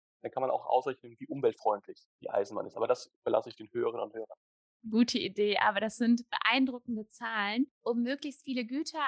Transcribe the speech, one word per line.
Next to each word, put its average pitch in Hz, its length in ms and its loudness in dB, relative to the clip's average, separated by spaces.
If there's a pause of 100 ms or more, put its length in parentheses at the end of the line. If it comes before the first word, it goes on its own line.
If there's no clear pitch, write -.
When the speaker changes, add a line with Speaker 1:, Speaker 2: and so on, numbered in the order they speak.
(200)
Speaker 1:
dann 123 100 -8
kann 135 120 -2
man 131 80 2
auch 127 160 -2
ausrechnen, 127 520 0
wie 135 100 -12
umweltfreundlich 110 800 0 (140)
die - 80 -8
Eisenbahn 101 380 -2
ist. - 100 -14
Aber 113 100 0
das 123 240 0 (120)
überlasse 113 260 0
ich 113 80 -14
den 110 160 -16
Hörerinnen 117 320 -2
und 107 80 -10
Hörern. 110 260 -10 (520)
Speaker 2:
Gute 233 280 4
Idee, 202 400 0
aber 208 220 4
das 214 160 0
sind 233 340 4
beeindruckende 240 800 0
Zahlen. 226 600 -2 (120)
Um 233 200 2
möglichst 277 420 -4
viele 254 200 -2
Güter 294 440 -4